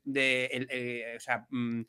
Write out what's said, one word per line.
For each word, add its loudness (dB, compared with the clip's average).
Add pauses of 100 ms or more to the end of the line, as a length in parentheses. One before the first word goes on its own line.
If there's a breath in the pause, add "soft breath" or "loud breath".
de 4
el, -2
eh, -4
o -18
sea, -2
mm, -2